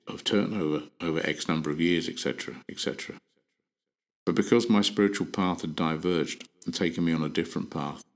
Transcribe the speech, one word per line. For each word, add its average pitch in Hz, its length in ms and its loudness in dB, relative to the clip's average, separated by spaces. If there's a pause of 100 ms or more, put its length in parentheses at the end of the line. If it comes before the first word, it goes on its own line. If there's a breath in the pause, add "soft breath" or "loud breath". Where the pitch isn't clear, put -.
of - 180 -10
turnover 85 640 0 (120)
over 80 240 0
X - 240 -2
number 78 220 0
of 76 100 0
years, 85 280 2
et - 100 -6
cetera, - 500 -6
et - 100 -12
cetera. - 380 -6 (1080)
But 92 100 2
because 117 340 4
my 104 140 6
spiritual 98 440 2
path 92 340 -2
had 78 160 -6
diverged 80 720 0 (160)
and 82 100 -4
taken 87 300 0
me 82 80 4
on 80 100 2
a 76 60 0
different - 420 -4
path 73 320 -6 (140)